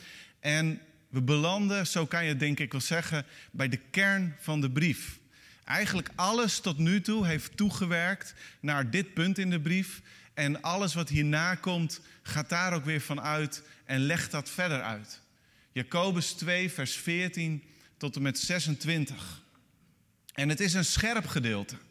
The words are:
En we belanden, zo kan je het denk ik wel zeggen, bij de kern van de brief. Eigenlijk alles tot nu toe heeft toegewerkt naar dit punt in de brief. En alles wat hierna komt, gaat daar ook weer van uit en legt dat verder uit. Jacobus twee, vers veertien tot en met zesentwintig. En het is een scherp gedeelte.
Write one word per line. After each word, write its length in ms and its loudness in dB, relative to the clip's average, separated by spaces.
En 400 2
we 140 0
belanden, 640 2
zo 200 0
kan 160 0
je 60 0
het 100 0
denk 200 0
ik 140 -4
wel 80 -2
zeggen, 440 -2
bij 180 -2
de 120 -2
kern 500 2
van 200 0
de 100 2
brief. 480 0
Eigenlijk 500 0
alles 460 2
tot 180 0
nu 220 6
toe 260 2
heeft 300 -2
toegewerkt 800 0
naar 300 0
dit 240 -2
punt 240 2
in 120 2
de 100 2
brief. 420 0
En 280 0
alles 320 0
wat 140 -2
hierna 460 2
komt, 460 -2
gaat 260 -4
daar 240 0
ook 120 -2
weer 160 0
van 200 -4
uit 420 -2
en 160 0
legt 300 0
dat 200 -6
verder 320 0
uit. 380 -8
Jacobus 600 0
twee, 380 0
vers 260 -4
veertien 680 -2
tot 200 -6
en 60 -2
met 160 2
zesentwintig. 1040 -2
En 140 0
het 120 2
is 140 4
een 100 2
scherp 420 2
gedeelte. 500 -2